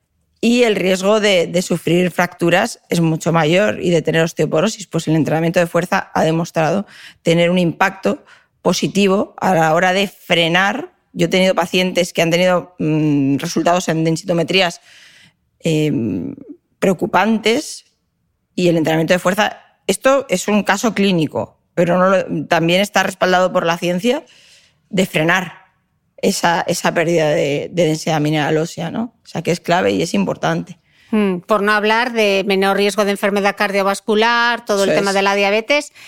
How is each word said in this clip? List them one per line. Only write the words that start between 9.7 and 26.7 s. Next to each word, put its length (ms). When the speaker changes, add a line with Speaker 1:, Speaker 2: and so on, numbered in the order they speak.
Speaker 1:
hora 200
de 140
frenar. 840
Yo 120
he 40
tenido 260
pacientes 580
que 80
han 100
tenido, 480
mm, 580
resultados 520
en 140
densitometrías, 800
eh, 280
preocupantes 1040
y 160
el 80
entrenamiento 360
de 60
fuerza, 380
esto 420
es 180
un 160
caso 300
clínico, 680
pero 240
no 120
lo, 380
también 340
está 220
respaldado 480
por 140
la 120
ciencia 460
de 160
frenar 600
esa, 500
esa 260